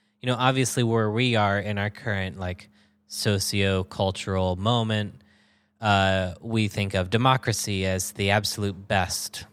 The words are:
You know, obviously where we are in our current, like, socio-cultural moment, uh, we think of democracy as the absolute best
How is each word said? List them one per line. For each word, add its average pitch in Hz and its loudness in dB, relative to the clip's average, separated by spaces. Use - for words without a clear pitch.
You 123 -10
know, 127 0
obviously 131 2
where 113 2
we 120 2
are 101 2
in 101 -4
our 101 -2
current, 95 -6
like, 90 -8
socio-cultural 95 0
moment, 110 -2
uh, 95 4
we 113 0
think 98 -4
of 92 0
democracy 110 0
as 95 -2
the 98 0
absolute 101 -2
best - -2